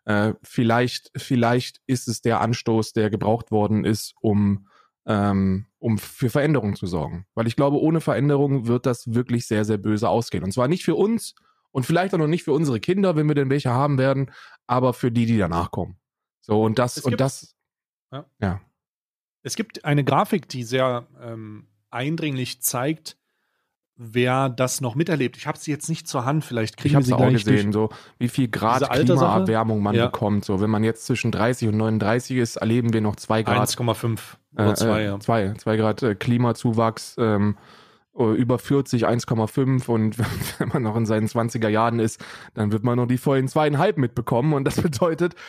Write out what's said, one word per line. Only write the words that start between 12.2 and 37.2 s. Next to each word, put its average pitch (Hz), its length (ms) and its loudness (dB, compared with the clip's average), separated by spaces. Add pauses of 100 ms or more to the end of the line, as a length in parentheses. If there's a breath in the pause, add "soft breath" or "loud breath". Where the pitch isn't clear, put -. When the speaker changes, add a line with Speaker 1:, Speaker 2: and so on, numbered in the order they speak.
Speaker 1:
nicht 165 160 -2
für 151 100 0
unsere 139 260 0
Kinder, 185 360 0
wenn 151 120 2
wir 151 80 2
denn 139 140 0
welche 139 200 0
haben 139 280 0
werden, 135 340 0 (360 loud breath)
aber 127 260 2
für 123 180 -2
die, 117 140 2
die 117 120 2
danach 87 340 0
kommen. 90 260 -8 (440)
So, 107 220 2
und 110 160 2
das, 127 180 0
Speaker 2:
Es 147 80 -8
Speaker 1:
und 120 60 2
Speaker 2:
gibt 117 100 0
Speaker 1:
das, - 340 -4 (560)
Speaker 2:
Ja. 139 140 -14 (160)
Speaker 1:
ja. 95 200 -2 (840)
Speaker 2:
Es 135 120 -8
gibt - 300 -8
eine 143 180 2
Grafik, 165 460 0
die 127 140 -8
sehr, 123 440 0 (140)
ähm, 110 460 -14 (240)
eindringlich 139 680 -4
zeigt, 143 560 -6 (800)
wer 123 540 0
das 127 300 -2
noch 123 160 -4
miterlebt. 147 420 -2
Ich - 100 -10
hab 151 100 -6
sie - 140 -8
jetzt 147 180 -6
nicht - 180 -6
zur 131 160 -4
Hand, 147 220 0
vielleicht 110 320 -4
kriegen 139 140 0
Speaker 1:
Ich 147 40 4
hab 143 60 6
Speaker 2:
wir 127 40 2
sie 123 40 0
Speaker 1:
sie 123 60 4
auch 127 140 4
Speaker 2:
gleich 117 140 4
Speaker 1:
gesehen, 104 280 4
Speaker 2:
durch 107 200 0
Speaker 1:
so - 60 -18 (220 loud breath)
wie 120 100 0
viel 131 180 0
Grad 110 340 2
Speaker 2:
diese 135 100 0
Alterssache. 131 400 4
Speaker 1:
Klimaerwärmung 113 520 2
man 104 120 2
Speaker 2:
Ja. 117 100 4
Speaker 1:
bekommt. 104 400 0
So, 95 160 0
wenn 107 80 2
man 107 140 2
jetzt 113 220 -2
zwischen 117 260 0
dreißig 113 360 0
und 107 100 2
neununddreißig 110 600 0
ist, 120 180 -2
erleben 117 380 0
wir 110 80 2
noch 104 140 -2
zwei 110 280 -2
Grad. 110 160 2
Speaker 2:
Eins 104 160 0
Komma 117 180 0
fünf - 440 -6 (160)
oder 104 180 2
Speaker 1:
Äh, 101 40 2
Speaker 2:
zwei, 107 260 0
Speaker 1:
äh, 107 40 0
Speaker 2:
ja. 101 140 -4
Speaker 1:
zwei, 107 360 0
zwei 110 220 -2
Grad, 107 260 0
äh, 107 120 0
Klimazuwachs, 117 1040 0
ähm, 104 400 2 (580 loud breath)